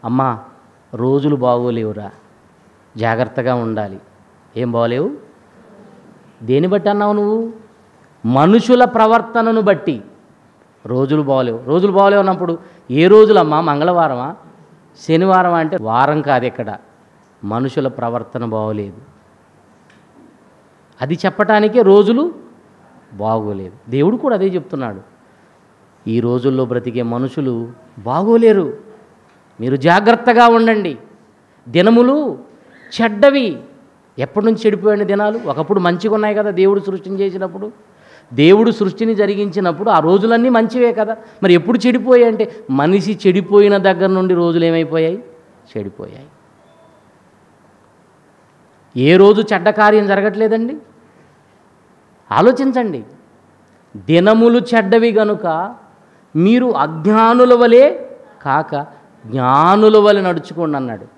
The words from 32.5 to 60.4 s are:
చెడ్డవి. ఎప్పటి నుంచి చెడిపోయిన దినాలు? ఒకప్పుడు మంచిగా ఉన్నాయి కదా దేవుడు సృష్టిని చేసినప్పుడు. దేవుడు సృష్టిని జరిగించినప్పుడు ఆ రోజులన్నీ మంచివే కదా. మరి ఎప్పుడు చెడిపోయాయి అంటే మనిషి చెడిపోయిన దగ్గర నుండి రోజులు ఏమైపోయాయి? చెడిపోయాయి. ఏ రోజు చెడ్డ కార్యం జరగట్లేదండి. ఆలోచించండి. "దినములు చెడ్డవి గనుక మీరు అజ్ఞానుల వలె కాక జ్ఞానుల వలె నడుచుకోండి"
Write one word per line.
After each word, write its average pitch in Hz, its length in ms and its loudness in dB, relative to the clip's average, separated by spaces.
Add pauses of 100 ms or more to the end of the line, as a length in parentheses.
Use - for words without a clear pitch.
చెడ్డవి. 220 580 0 (580)
ఎప్పటి 196 280 -4
నుంచి 226 200 0
చెడిపోయిన 208 360 0
దినాలు? 208 440 -2
ఒకప్పుడు 156 340 -2
మంచిగా 180 340 -2
ఉన్నాయి 214 200 -2
కదా 208 160 -4
దేవుడు 196 300 0
సృష్టిని 190 400 -8
చేసినప్పుడు. 190 520 -8 (600)
దేవుడు 190 380 4
సృష్టిని 220 440 -4
జరిగించినప్పుడు 196 760 -2
ఆ 180 80 4
రోజులన్నీ 208 500 2
మంచివే 233 440 0
కదా. 214 240 -4 (260)
మరి 180 120 4
ఎప్పుడు 190 320 0
చెడిపోయాయి 247 460 4
అంటే 214 240 -4 (140)
మనిషి 170 560 0
చెడిపోయిన 202 500 2
దగ్గర 190 300 0
నుండి 185 280 0
రోజులు 170 300 0
ఏమైపోయాయి? 165 600 -2 (520)
చెడిపోయాయి. 98 500 -14 (2750)
ఏ 143 200 4
రోజు 202 360 6
చెడ్డ 185 180 0
కార్యం 214 360 2
జరగట్లేదండి. 214 680 -2 (1600)
ఆలోచించండి. 233 720 0 (920)
"దినములు 214 600 4
చెడ్డవి 233 540 0
గనుక 208 640 -2 (600)
మీరు 226 400 2
అజ్ఞానుల 214 800 2
వలె 240 440 4 (440)
కాక 147 440 -4 (400)
జ్ఞానుల 156 720 4
వలె 208 220 4
నడుచుకోండి" 165 560 -6